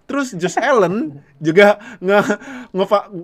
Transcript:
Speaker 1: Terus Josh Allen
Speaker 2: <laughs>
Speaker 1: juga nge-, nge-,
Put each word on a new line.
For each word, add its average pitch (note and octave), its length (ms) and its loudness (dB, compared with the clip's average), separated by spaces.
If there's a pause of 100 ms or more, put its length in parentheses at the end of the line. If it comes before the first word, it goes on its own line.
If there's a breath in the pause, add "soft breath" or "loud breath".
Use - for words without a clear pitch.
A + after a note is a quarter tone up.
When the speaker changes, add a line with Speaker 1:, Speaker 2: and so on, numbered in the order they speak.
Speaker 1:
Terus B3+ 320 -6
Josh E3+ 200 -4
Allen A3+ 600 0
Speaker 2:
<laughs> - 220 -20
Speaker 1:
juga G3+ 400 4 (180 loud breath)
nge-, G3+ 400 0 (320 loud breath)
nge-, G3 360 0 (180)